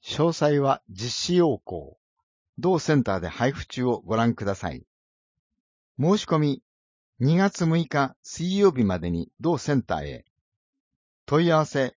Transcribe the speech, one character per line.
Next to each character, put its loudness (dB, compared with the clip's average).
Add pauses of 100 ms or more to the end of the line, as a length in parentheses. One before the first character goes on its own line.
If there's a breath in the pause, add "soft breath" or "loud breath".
詳 0
細 2
は 0
実 -8
施 -2
要 4
項、 -12 (600)
同 0
セ 2
ン 4
タ -2
ー -2
で -6
配 -2
布 -10
中 -6
を 0
ご -2
覧 2
く -8
だ -2
さ -8
い。 -14 (1120)
申 2
し -6
込 0
み、 0 (560)
二 2
月 0
六 2
日 -2
水 -6
曜 6
日 2
ま 0
で -4
に -4
同 0
セ -2
ン 0
タ -4
ー -8
へ。 -12 (1000)
問 2
い 4
合 6
わ 2
せ -2